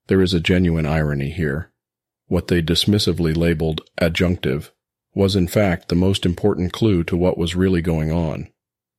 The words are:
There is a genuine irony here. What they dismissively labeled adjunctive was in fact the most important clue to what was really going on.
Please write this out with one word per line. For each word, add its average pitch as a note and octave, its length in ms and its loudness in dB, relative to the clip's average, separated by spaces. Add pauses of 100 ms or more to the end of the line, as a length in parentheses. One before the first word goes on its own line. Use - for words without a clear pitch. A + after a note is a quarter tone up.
There F#2+ 160 4
is F#2 100 0
a E2+ 60 2
genuine E2 480 0
irony D2 420 -2
here. D#2 420 -6 (540)
What F2 220 -2
they F2 160 2
dismissively E2+ 760 0
labeled D#2+ 440 0 (200)
adjunctive E2+ 680 -2 (420)
was G2 220 2
in F2+ 120 2
fact F#2+ 420 -2
the F2 60 0
most F#2+ 300 0
important F2+ 480 0
clue G2 300 2
to F2+ 120 -4
what F2+ 220 2
was E2+ 180 -4
really F#2 280 2
going D#2+ 280 -2
on. D#2+ 400 -4 (480)